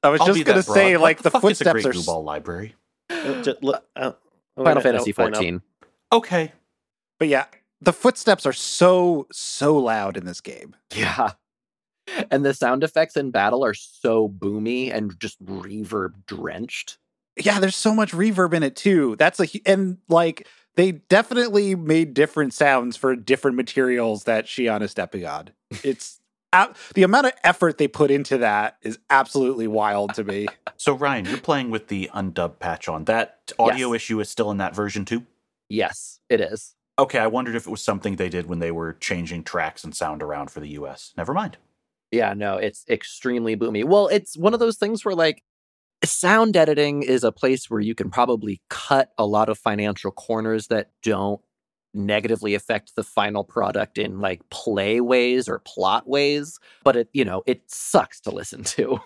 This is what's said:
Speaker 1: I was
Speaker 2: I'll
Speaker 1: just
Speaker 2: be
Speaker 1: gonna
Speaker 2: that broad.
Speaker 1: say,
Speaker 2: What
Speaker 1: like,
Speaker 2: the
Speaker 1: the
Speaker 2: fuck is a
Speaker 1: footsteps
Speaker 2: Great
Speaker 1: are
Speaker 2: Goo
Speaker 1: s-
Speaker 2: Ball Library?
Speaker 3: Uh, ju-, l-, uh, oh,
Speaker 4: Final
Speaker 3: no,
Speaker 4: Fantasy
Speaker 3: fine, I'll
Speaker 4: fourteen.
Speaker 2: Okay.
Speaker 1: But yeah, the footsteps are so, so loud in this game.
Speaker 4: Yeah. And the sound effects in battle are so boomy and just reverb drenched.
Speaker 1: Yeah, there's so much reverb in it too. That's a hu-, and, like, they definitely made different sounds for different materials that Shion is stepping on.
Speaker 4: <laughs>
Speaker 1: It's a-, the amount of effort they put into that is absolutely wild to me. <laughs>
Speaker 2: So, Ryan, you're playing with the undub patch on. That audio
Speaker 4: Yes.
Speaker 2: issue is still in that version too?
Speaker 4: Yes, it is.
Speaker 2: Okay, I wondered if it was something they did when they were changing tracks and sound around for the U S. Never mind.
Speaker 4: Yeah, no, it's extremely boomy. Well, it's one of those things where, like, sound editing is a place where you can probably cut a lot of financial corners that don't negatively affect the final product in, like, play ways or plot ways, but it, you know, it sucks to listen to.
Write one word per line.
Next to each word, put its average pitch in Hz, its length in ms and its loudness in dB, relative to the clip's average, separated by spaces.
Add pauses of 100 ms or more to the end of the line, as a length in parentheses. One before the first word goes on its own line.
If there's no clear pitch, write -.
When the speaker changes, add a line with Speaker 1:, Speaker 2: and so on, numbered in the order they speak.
Speaker 1:
I 147 80 6
was 151 100 2
Speaker 2:
I'll 160 80 6
Speaker 1:
just 196 100 4
Speaker 2:
be 156 60 0
Speaker 1:
gonna - 160 6
Speaker 2:
that 185 60 -4
broad. - 80 -2
Speaker 1:
say, 196 220 6
Speaker 2:
What 160 60 4
Speaker 1:
like, 160 160 6
Speaker 2:
the - 60 -18
Speaker 1:
the 170 60 4
Speaker 2:
fuck - 140 0
is 208 160 4
a 139 40 -2
Speaker 1:
footsteps 170 80 6
Speaker 2:
Great 113 140 0
Speaker 1:
are 127 60 0
Speaker 2:
Goo 92 80 -4
Speaker 1:
s- 82 60 -4
Speaker 2:
Ball 82 180 -4
Library? 85 500 -10 (360)
Speaker 3:
Uh, 311 320 -6
ju-, 139 200 -2
l-, 135 200 -2 (140)
uh, 131 160 -6 (440)
oh, 131 80 -4
Speaker 4:
Final 156 120 6
Speaker 3:
no, 135 40 2
Speaker 4:
Fantasy 120 320 2
Speaker 3:
fine, 95 160 2
I'll - 40 -4
Speaker 4:
fourteen. 90 300 -2 (500)
Speaker 2:
Okay. 180 400 0 (680)
Speaker 1:
But 160 100 0
yeah, 135 180 2 (340)
the 175 120 4
footsteps - 540 2
are 135 60 0
so, 175 800 2
so - 460 0
loud 107 380 -2
in 92 100 -10
this 90 140 -12
game. - 360 -20 (180)
Speaker 4:
Yeah. 104 380 -2 (960)
And 139 140 2
the 139 80 2
sound 131 320 0
effects 160 320 0
in 139 140 -2
battle 117 340 2
are 107 100 0
so 113 540 -2
boomy 107 640 -4
and 101 280 -6
just - 240 -12
reverb 98 800 -8
drenched. 85 720 -10 (440)
Speaker 1:
Yeah, 202 180 2
there's 190 160 0
so 220 180 2
much 220 180 0
reverb 185 420 2
in 165 80 2
it 135 140 -2
too. 147 400 2
That's 156 240 4
a 175 60 2
hu-, - 180 -12
and, 190 340 2 (100)
like, 165 380 2 (300)
they 185 160 4
definitely 208 840 2
made 160 400 2
different 147 400 2
sounds 127 420 2
for 131 180 0
different 123 420 0
materials 123 680 -2
that 110 220 0
Shion 113 360 -2
is 101 80 -4
stepping 90 360 -8
on. 76 240 -10 (200)
Speaker 4:
<laughs> 101 140 -14
Speaker 1:
It's - 360 -6 (320)
a-, 190 220 4 (200)
the 190 80 6
amount 233 240 6
of 240 60 2 (120)
effort 175 340 2
they 147 100 2
put 147 220 2
into 139 280 0
that 104 440 0
is 110 160 -10 (120)
absolutely 135 560 2
wild 104 480 0
to 110 100 -6
me. 101 280 -6
<laughs> - 40 -20 (200)
Speaker 2:
So, - 180 0
Ryan, 131 320 -2
you're 120 120 -6
playing 135 320 -2
with 110 160 -6
the 95 260 -6
undub 90 460 -6
patch 85 300 -8
on. 80 160 -8
That - 520 -4
audio 120 360 2
Speaker 4:
Yes. 113 100 -4
Speaker 2:
issue 110 160 -4
is 104 100 -4
still 104 220 -4
in 101 60 -4
that 90 180 -4
version 104 300 -4
too? 117 200 -6 (440)
Speaker 4:
Yes, - 500 -6 (100)
it 110 120 2
is. 95 340 -8 (240)
Speaker 2:
Okay, 135 220 2
I 110 80 2
wondered 120 260 -4
if 110 140 -8
it - 20 -12
was 104 120 -10
something 98 340 -4
they 90 120 -2
did 87 180 -6
when 85 120 -6
they 85 140 -4
were 82 220 -8
changing 85 500 -8
tracks 80 400 -6
and 78 100 -16
sound 76 300 -6
around 73 260 -10
for - 80 -16
the 73 120 -14
U 73 180 -12
S. - 280 -18
Never 85 160 -6
mind. 196 240 -6 (540)
Speaker 4:
Yeah, 110 240 0
no, 101 220 -6
it's 101 340 -6
extremely 117 680 -4
boomy. 110 280 -2
Well, 196 240 4
it's - 280 -2
one 185 180 2
of 226 60 -2
those 233 160 0
things 208 280 -4
where, 196 100 -2
like, 160 300 0 (600)
sound 214 520 2
editing 147 480 4
is 123 180 2
a 117 80 4
place 131 400 -2
where 113 100 -2
you 110 140 -4
can 98 160 -6
probably 110 580 0
cut - 480 0
a 110 80 2
lot 107 240 2
of 107 100 -2
financial 104 520 -2
corners 110 560 -4
that 107 240 -2 (140)
don't 101 360 -2 (540)
negatively 104 640 -2
affect - 400 -6
the 107 80 -4
final 104 400 -2
product 104 540 -4
in, 101 220 -6
like, 95 300 -4
play 104 500 0
ways 123 480 2
or - 120 -6
plot 98 480 -2
ways, 143 500 -2 (240)
but 127 140 6
it, 117 160 0
you 131 120 2
know, 92 220 -4
it 127 240 -2
sucks - 520 0
to - 100 -8
listen - 320 -12
to. - 420 -2